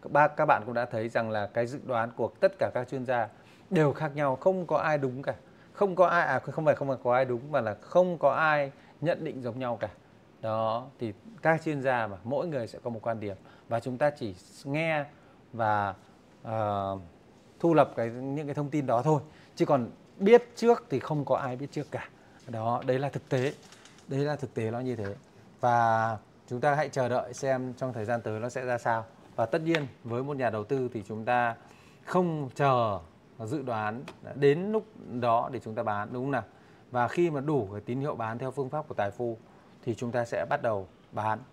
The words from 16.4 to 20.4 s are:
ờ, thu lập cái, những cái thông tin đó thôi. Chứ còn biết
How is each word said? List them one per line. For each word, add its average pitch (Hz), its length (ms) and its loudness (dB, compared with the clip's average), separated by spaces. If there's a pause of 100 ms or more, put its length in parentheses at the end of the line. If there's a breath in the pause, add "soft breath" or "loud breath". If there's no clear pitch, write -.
ờ, 104 560 -2 (640)
thu 170 140 4
lập 147 220 6
cái, 117 140 -2
những 135 360 -6
cái 143 80 -6
thông 143 160 -4
tin 147 160 -2
đó 123 160 2
thôi. 151 180 4 (360 loud breath)
Chứ 170 100 2
còn 131 240 2 (280)
biết 226 380 8